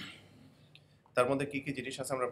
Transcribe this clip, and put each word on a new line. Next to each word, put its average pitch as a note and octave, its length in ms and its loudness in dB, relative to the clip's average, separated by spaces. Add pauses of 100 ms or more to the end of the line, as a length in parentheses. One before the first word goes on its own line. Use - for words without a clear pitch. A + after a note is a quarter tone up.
(1160)
তার B2 160 6
মধ্যে C#3 220 2
কি C#3 120 0
কি D3+ 140 -4
জিনিস B2+ 240 -6
আছে C3 140 -2
আমরা B2 160 0